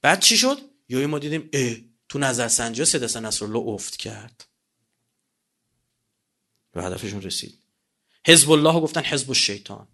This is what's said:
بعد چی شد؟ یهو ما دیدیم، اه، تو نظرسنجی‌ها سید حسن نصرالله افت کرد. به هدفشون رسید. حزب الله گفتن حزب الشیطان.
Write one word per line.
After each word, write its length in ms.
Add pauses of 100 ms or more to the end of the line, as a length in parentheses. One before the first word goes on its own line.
بعد 180
چی 160
شد؟ 220 (300)
یهو 200
ما 100
دیدیم، 340
اه، 240 (320)
تو 100
نظرسنجی‌ها 680
سید 180
حسن 240
نصرالله 320
افت 380
کرد. 480 (2250)
به 100
هدفشون 400
رسید. 360 (680)
حزب 240
الله 300
گفتن 240
حزب 260
الشیطان. 640